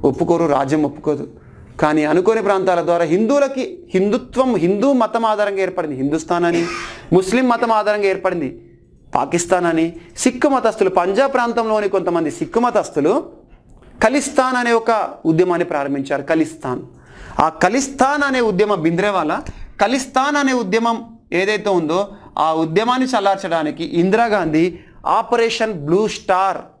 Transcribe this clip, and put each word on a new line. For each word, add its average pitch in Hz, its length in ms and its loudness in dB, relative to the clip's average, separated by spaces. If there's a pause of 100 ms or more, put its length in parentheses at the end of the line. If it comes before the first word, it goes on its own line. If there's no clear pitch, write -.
ఒప్పుకోరు, 165 420 2
రాజ్యం 143 380 0
ఒప్పుకోదు. 147 420 -4 (560)
కానీ 156 300 2
అనుకోని 190 360 2
ప్రాంతాల 190 340 2
ద్వారా 170 240 2
హిందువులకి, 262 580 0 (300)
హిందుత్వం, 233 640 0
హిందూ 196 380 2
మతం 226 320 0
ఆధారంగా 202 360 0
ఏర్పడింది 180 400 -4
హిందుస్థాన్ 160 480 0
అని, 170 120 0 (520)
ముస్లిం 190 360 2
మతం 233 220 0
ఆధారంగా 208 420 2
ఏర్పడింది 180 360 -2 (680)
పాకిస్తాన్ 170 500 0
అని, 165 220 2 (300)
సిక్కు 247 300 2
మతస్థులు, 233 420 2
పంజాబ్ 196 440 2
ప్రాంతంలోని 226 560 0
కొంతమంది 170 420 -2
సిక్కు 160 280 -4
మతస్థులు 208 540 0 (920)
ఖలిస్తాన్ 254 520 2
అనే 240 160 0
ఒక 226 200 2 (340)
ఉద్యమాన్ని 170 460 2
ప్రారంభించారు. 139 580 -4
ఖలిస్తాన్, 151 520 -2 (640)
ఆ - 20 2 (160)
ఖలిస్తాన్ 269 600 0
అనే 262 180 0
ఉద్యమం, 208 400 0
భింద్రేవాలా 175 560 0 (440)
ఖలిస్తాన్ 262 600 0
అనే 269 120 0
ఉద్యమం 226 440 0 (360)
ఏదైతే 202 360 0
ఉందో 170 300 0 (380)
ఆ 156 160 2
ఉద్యమాన్ని 214 540 0
చల్లార్చడానికి 190 760 -2 (180)
ఇందిరాగాంధీ 190 640 2 (540)
ఆపరేషన్ 226 540 -2 (120)
బ్లూ 175 220 2
స్టార్ 190 520 -2 (200)